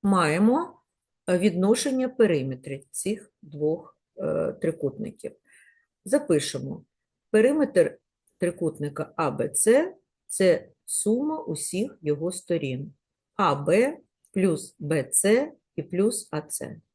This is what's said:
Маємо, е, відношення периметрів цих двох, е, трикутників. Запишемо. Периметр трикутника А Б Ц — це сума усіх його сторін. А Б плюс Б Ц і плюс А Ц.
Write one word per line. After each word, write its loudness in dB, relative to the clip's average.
Маємо, 2
е, 2
відношення 2
периметрів 0
цих -8
двох, -6
е, -2
трикутників. -6
Запишемо. -2
Периметр 4
трикутника -4
А 0
Б -4
Ц — 2
це 2
сума -2
усіх -6
його -4
сторін. -6
А 2
Б 0
плюс 0
Б -2
Ц 2
і -6
плюс -2
А -4
Ц. -10